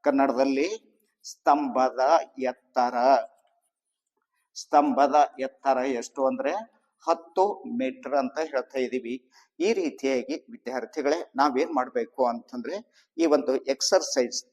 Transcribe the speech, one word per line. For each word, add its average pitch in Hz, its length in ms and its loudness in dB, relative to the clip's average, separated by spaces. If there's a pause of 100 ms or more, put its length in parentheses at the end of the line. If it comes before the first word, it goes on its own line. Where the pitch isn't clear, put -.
ಕನ್ನಡದಲ್ಲಿ 135 640 2 (600)
ಸ್ತಂಭದ 127 720 0 (480)
ಎತ್ತರ, 123 440 -2 (1700)
ಸ್ತಂಭದ 147 540 4 (300)
ಎತ್ತರ 135 300 -2 (240)
ಎಷ್ಟು 135 300 -4
ಅಂದ್ರೆ 135 240 -4 (540)
ಹತ್ತು 165 360 0 (340)
ಮೀಟರ್ 131 440 -6
ಅಂತ 127 160 -6 (120)
ಹೇಳ್ತಾ 135 360 -4
ಇದೀವಿ. 117 280 -6 (520)
ಈ 220 60 2
ರೀತಿಯಾಗಿ 135 640 -2 (180)
ವಿದ್ಯಾರ್ಥಿಗಳೇ 131 640 -4 (180)
ನಾವೇನ್ 139 420 0
ಮಾಡ್ಬೇಕು 123 540 -2
ಅಂತಂದ್ರೆ 123 440 -12 (420)
ಈ 165 80 2 (100)
ಒಂದು 135 200 0 (180)
ಎಕ್ಸರ್ಸೈಸ್ 139 640 0 (140)